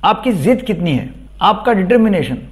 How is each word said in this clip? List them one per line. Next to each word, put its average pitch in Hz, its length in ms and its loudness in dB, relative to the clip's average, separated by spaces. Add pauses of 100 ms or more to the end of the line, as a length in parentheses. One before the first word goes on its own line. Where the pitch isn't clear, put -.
आपकी 220 280 0
जिद 196 300 0
कितनी 170 280 -4
है, 123 180 -2 (340)
आपका 208 300 2
determination 190 640 2 (140)